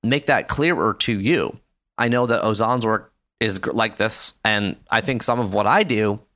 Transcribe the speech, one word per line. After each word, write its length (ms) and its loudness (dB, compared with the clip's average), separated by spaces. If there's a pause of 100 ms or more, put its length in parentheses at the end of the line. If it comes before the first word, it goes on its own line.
make 240 0
that 200 2
clearer 460 0
to 260 -2
you. 380 0 (400)
I 120 0
know 180 2
that 160 0
Ozan's 420 0
work 260 -2 (280)
is 180 0
gr-, 140 -6
like 260 0
this, 460 -4
and 320 0 (160)
I 100 2
think 220 -2
some 160 0
of 140 -2
what 120 2
I 160 4
do 380 0 (160)